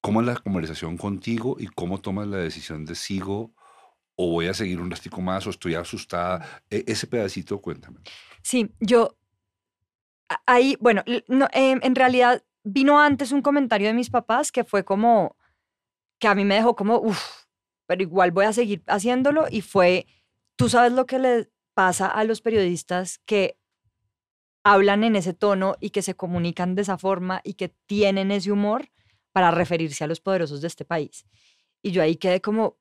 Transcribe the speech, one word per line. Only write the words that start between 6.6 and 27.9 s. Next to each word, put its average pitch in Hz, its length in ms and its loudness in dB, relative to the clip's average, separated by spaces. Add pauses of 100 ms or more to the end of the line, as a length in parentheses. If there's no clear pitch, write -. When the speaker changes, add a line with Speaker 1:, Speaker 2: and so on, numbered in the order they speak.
Speaker 1:
E-, 104 180 -4
ese 110 200 -6
pedacito, 101 540 -6
cuéntame. - 380 -14 (420)
Speaker 2:
Sí, 240 280 -2 (100)
yo, 226 360 2 (1120)
a-, - 160 -6
ahí, 247 360 4
bueno, 214 240 2
l-, 240 220 -4
no, 262 260 2
em, 262 300 2
en 254 120 2
realidad 254 480 4 (200)
vino 269 360 4
antes 285 320 2
un 277 100 0
comentario 240 460 0
de 220 60 0
mis 240 160 -2
papás 247 420 0
que 240 120 -2
fue 202 200 -2
como, 208 540 2 (840)
que 226 80 2
a 202 80 6
mí 196 100 0
me 202 100 2
dejó 226 200 4
como, 214 240 0
"Uf, 208 220 -2 (680)
pero 185 160 -2
igual 180 280 2
voy 190 140 2
a 214 80 0
seguir 202 340 -2
haciéndolo", 254 600 0
y 214 120 -4
fue, 180 440 2 (520)
"Tú 247 120 2
sabes 240 220 6
lo 254 140 2
que 262 140 -4
le 247 300 2 (240)
pasa 190 340 2
a 214 180 -2
los 220 160 -2
periodistas 180 840 -2
que 202 320 0 (1080)
hablan 202 380 6
en 226 120 2
ese 180 180 -2
tono 190 460 0
y 208 100 -8
que 202 120 -4
se 180 140 -6
comunican 175 600 -4
de 202 80 -2
esa 196 140 -4
forma 185 460 -4
y 202 120 -10
que 185 140 -8 (160)
tienen 196 460 0